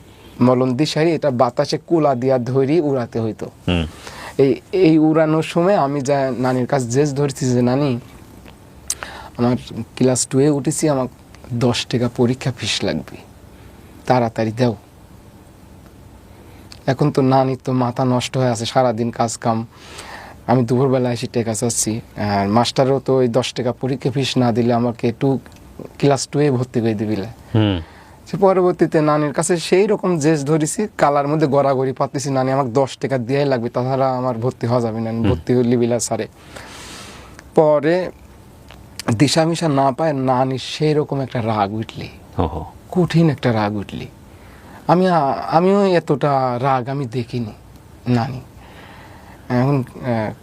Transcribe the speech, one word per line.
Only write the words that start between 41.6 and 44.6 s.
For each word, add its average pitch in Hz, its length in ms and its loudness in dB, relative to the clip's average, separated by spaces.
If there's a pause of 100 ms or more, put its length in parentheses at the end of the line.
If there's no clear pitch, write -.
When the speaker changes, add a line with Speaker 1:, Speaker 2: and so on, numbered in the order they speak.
Speaker 1:
উঠলি, - 360 -8 (280)
Speaker 2:
ওহো। 80 280 -2 (260)
Speaker 1:
কঠিন 165 380 2
একটা 127 240 0
রাগ 107 220 -2
উঠলি। - 320 -10 (840)